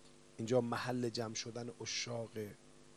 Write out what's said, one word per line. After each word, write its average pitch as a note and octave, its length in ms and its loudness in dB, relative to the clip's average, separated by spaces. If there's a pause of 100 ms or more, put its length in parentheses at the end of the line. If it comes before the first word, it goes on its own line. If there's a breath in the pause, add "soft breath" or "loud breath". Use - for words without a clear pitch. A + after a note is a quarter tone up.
(380)
اینجا A#2 240 6
محل A#2+ 480 2
جمع A2 240 -2
شدن A#2+ 360 -4 (120)
عشاقه. A2 760 -2 (420)